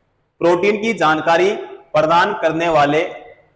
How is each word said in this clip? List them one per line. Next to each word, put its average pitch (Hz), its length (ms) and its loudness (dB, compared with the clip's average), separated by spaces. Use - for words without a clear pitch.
प्रोटीन 185 400 0
की 226 120 -4
जानकारी 165 600 0
प्रदान 170 400 2
करने 165 360 -2
वाले 151 340 2